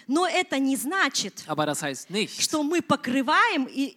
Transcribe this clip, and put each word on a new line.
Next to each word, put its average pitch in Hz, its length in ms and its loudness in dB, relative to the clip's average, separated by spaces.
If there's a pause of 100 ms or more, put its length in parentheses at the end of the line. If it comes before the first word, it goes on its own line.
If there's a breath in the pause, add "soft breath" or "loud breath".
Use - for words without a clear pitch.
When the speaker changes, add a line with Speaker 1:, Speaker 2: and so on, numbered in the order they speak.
Speaker 1:
Но 330 180 2
это 330 340 0
не 269 160 2
значит, 269 720 -2
Speaker 2:
Aber 151 180 0
das 147 180 -2
heißt 139 260 -6
nicht, 202 320 -4
Speaker 1:
что 302 220 0
мы 320 180 0
покрываем 285 880 2
и-, 277 180 -4 (120)